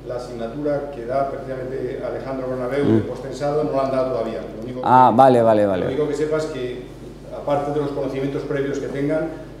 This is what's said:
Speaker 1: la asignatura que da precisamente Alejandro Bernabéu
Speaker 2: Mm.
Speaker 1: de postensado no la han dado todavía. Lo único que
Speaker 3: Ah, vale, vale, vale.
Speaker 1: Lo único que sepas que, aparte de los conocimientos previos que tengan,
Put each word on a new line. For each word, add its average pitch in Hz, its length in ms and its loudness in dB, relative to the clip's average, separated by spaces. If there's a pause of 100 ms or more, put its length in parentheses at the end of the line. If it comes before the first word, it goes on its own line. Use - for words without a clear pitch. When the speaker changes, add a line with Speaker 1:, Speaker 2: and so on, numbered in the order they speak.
Speaker 1:
la 123 120 -6
asignatura 139 760 -4
que 117 100 -10
da 139 240 0
precisamente 127 800 -6
Alejandro 127 420 -6
Bernabéu 127 360 -2
Speaker 2:
Mm. 110 100 6
Speaker 1:
de 110 60 6
postensado 143 640 -4
no 135 80 -2
la 135 140 0
han 131 40 -2
dado 127 220 0
todavía. 113 260 -2 (180)
Lo 110 60 -10
único 127 180 -8
que - 60 -2
Speaker 3:
Ah, 123 260 8
vale, 123 300 8
vale, 107 240 6
vale. 95 160 2
Speaker 1:
Lo - 60 0
único 147 180 0
que 143 80 -2
sepas 151 320 -2
que, 123 380 -8 (520)
aparte 143 360 -2
de 147 80 0
los 135 100 -2
conocimientos 139 540 -2
previos 139 340 -2
que 127 80 -6
tengan, 156 440 -2 (300)